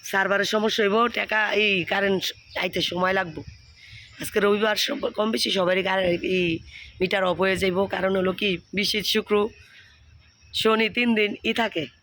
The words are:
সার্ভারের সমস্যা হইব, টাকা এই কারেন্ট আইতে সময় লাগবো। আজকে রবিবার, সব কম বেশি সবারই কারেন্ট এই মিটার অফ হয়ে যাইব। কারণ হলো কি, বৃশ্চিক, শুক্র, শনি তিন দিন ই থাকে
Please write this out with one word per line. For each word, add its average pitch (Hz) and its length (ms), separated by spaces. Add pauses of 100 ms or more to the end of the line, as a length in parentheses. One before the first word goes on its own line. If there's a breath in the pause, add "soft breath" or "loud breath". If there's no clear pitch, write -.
(120)
সার্ভারের 196 420
সমস্যা 214 300
হইব, 202 140 (220)
টাকা 214 200 (220)
এই 208 100 (200)
কারেন্ট 196 320 (380)
আইতে 185 180 (100)
সময় 185 300
লাগবো। 160 220 (800 loud breath)
আজকে - 240
রবিবার, 208 400
সব 277 120 (200)
কম 214 180
বেশি 226 220
সবারই 185 320
কারেন্ট 185 320 (140)
এই 180 120 (520 loud breath)
মিটার 190 300
অফ 170 140
হয়ে 190 180
যাইব। 185 160 (160)
কারণ 190 260
হলো 185 200
কি, 208 100 (260)
বৃশ্চিক, 208 280 (100)
শুক্র, 214 200 (1300 loud breath)
শনি 220 260 (100)
তিন 240 200
দিন 208 140 (180)
ই - 20 (100)
থাকে 190 220 (200)